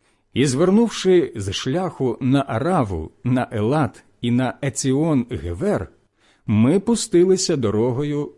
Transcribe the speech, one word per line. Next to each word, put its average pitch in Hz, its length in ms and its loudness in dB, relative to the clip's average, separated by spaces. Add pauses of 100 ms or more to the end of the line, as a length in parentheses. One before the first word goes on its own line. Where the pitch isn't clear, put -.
(340)
І, 127 120 2
звернувши 180 920 2
з 98 180 -6
шляху 135 680 -4
на 135 260 2
Араву, 120 640 -2 (120)
на 123 280 0
Елат 120 520 -2 (180)
і 120 100 -2
на 123 300 0
Еціон-Гевер, 131 1300 -2 (580)
ми 117 340 4
пустилися 185 760 2
дорогою 127 840 -2